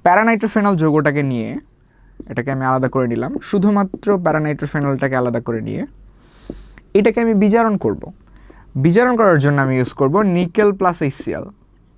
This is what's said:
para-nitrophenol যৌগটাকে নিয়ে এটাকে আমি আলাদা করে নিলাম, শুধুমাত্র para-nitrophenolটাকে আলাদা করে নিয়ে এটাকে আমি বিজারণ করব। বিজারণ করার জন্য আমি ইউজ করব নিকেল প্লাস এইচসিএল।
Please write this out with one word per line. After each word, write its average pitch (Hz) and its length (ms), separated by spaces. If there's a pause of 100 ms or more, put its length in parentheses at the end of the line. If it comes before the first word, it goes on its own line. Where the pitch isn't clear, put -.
para-nitrophenol 208 680
যৌগটাকে 151 480
নিয়ে 120 360 (720)
এটাকে 120 220
আমি 135 140
আলাদা 131 240
করে 127 200
নিলাম, 120 300
শুধুমাত্র 202 840
para-nitrophenolটাকে 147 920
আলাদা 123 240
করে 117 200
নিয়ে 110 260 (1080)
এটাকে 220 260
আমি 226 140
বিজারণ 214 420
করব। - 360 (640)
বিজারণ 208 400
করার 196 220
জন্য 143 240
আমি 131 140
ইউজ 127 160
করব 170 300
নিকেল 190 500
প্লাস 185 300
এইচসিএল। 120 420 (540)